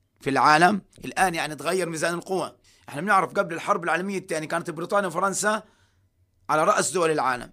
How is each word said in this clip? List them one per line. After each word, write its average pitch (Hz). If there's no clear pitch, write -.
في -
العالم. 156
الآن 175
يعني 151
تغير 165
ميزان 165
القوى. 175
احنا 139
بنعرف 190
قبل 175
الحرب 175
العالمية 180
الثانية 156
كانت 170
بريطانيا 175
وفرنسا 190
على 156
رأس 190
دول 165
العالم، 127